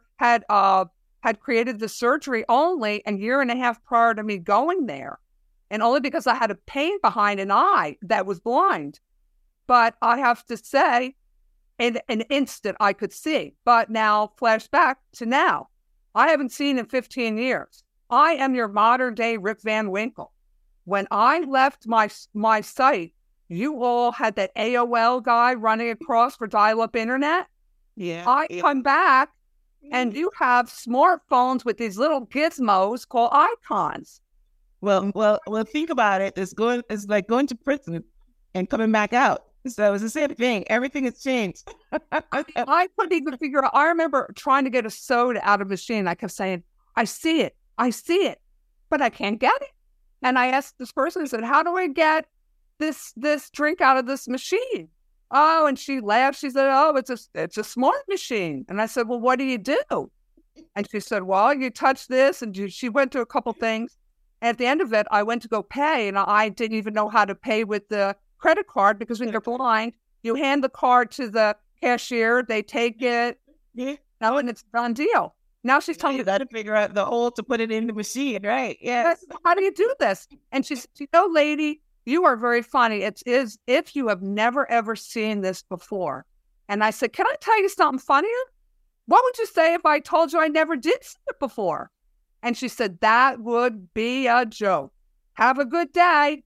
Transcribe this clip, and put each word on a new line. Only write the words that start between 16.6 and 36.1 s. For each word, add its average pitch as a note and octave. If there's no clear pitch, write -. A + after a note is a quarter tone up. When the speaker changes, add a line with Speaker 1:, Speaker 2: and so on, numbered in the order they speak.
Speaker 1:
in A#3
fifteen A#3
years. A3+
I D4
am C4+
your A#3
modern-day A3+
Rip G#3
Van G#3+
Winkle. G#3+
When G3
I B3
left C4+
my, A3
my G#3+
site, A3+
you A#3+
all A#3+
had A3
that G3
A A3+
O A#3+
L A#3+
guy A#3+
running A3+
across A#3
for A3+
dial-up A3
internet. C4+
Speaker 2:
Yeah, F3
Speaker 1:
I C4
Speaker 2:
yeah. F3
Speaker 1:
come C#4
back, C#4+
and B3+
Speaker 2:
Mm-hmm. B3+
Speaker 1:
you F4+
have B3
smartphones C4
with A3+
these G#3
little C#4
gizmos A#3+
called A#3
icons. C#4
Speaker 2:
Well, G3
well, G#3+
well, G#3+
think D4+
about G#3